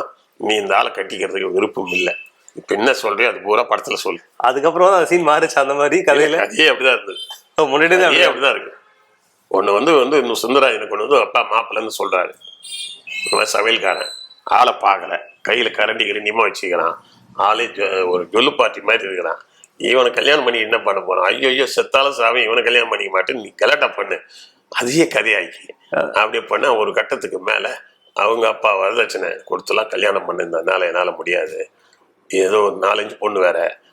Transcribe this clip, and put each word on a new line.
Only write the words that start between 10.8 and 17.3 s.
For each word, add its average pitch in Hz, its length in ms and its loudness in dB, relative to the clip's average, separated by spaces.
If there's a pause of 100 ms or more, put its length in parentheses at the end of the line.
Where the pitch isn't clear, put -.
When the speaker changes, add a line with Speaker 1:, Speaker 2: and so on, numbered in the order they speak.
Speaker 1:
கொண்டு 107 180 -4
வந்து 135 140 4
அப்பா 117 200 0 (100)
மாப்பிள்ளைன்னு 110 480 -2
சொல்றாரு, 95 340 -2 (960)
இவன் 107 220 0
சமையல்காரன், 104 640 -2 (280)
ஆளை 117 280 4
பார்க்கல, 92 420 0 (340)
கையில 113 220 2
கரண்டி 110 340 0
கிரண்டியுமா 104 400 0
வச்சுக்கிறான், 87 500 -2 (400)